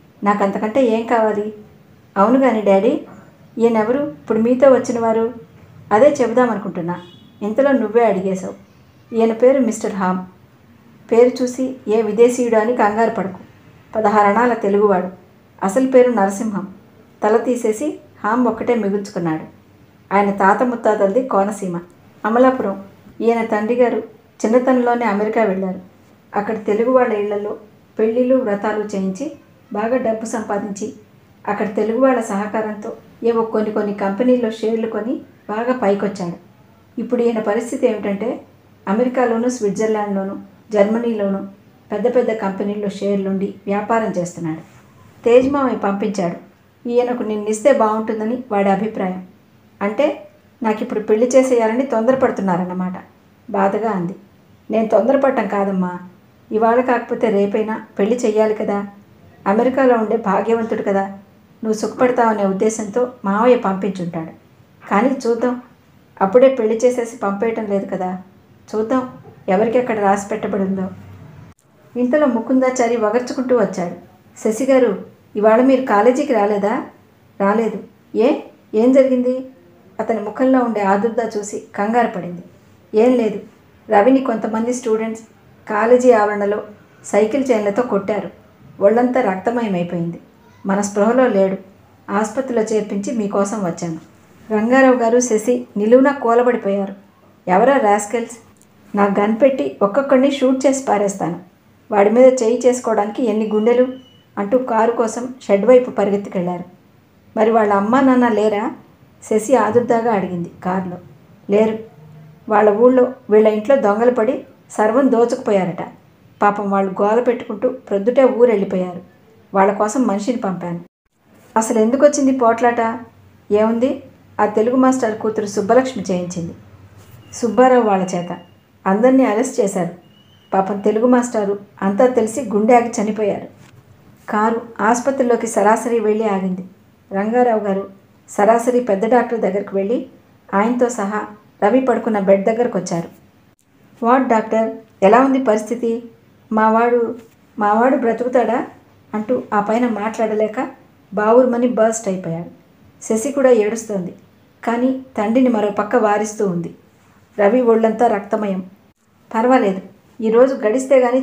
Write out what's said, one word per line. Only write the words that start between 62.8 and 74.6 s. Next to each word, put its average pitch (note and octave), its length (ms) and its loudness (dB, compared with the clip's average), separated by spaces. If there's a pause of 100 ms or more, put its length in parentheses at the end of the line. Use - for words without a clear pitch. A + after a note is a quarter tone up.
మావయ్య A3 320 4
పంపించుంటాడు. F#3 760 -6 (600)
కానీ B3 260 2 (100)
చూద్దాం, B3 360 -2 (580)
అప్పుడే B3 280 6
పెళ్లి A3+ 360 0
చేసేసి A#3+ 320 0
పంపేయటం A3 500 -4
లేదు G3 200 -2
కదా, F#3 320 -6 (560)
చూద్దాం B3 360 -2 (380)
ఎవరికి A3 300 2
ఎక్కడ A#3+ 200 -2
రాసి G3+ 300 0
పెట్టబడిందో. F#3+ 600 -4 (1080)
ఇంతలో C4 300 2
ముకుందాచారి B3 720 0
వగర్చుకుంటూ B3 600 -2
వచ్చాడు. F#3 380 -2 (440)
"శశిగారు, B3 800 0 (200)